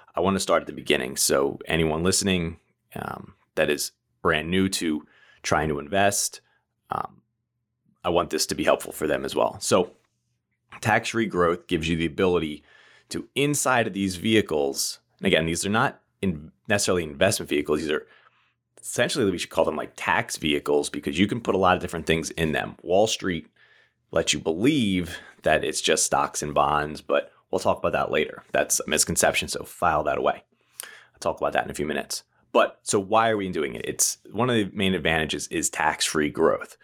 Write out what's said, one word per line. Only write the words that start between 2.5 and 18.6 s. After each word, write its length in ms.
um, 380
that 160
is 220
brand 280
new 200
to 360
trying 240
to 100
invest, 600
um, 320
I 60
want 220
this 160
to 100
be 80
helpful 280
for 140
them 180
as 120
well. 240
So 320
tax-free 460
growth 420
gives 200
you 80
the 100
ability 580
to, 260
inside 500
of 60
these 240
vehicles, 840
and 100
again, 180
these 180
are 60
not 300
in-, 300
necessarily 380
investment 440
vehicles. 320
These 100
are 160